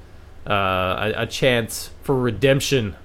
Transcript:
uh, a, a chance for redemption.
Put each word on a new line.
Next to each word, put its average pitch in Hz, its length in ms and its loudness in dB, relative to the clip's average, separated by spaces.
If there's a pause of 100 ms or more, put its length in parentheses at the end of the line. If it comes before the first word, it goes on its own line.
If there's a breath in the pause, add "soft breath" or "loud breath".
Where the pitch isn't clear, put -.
(480 soft breath)
uh, 95 720 0
a, 117 60 -2
a - 20 -2
chance 120 640 0 (140)
for 143 120 0
redemption. 127 880 2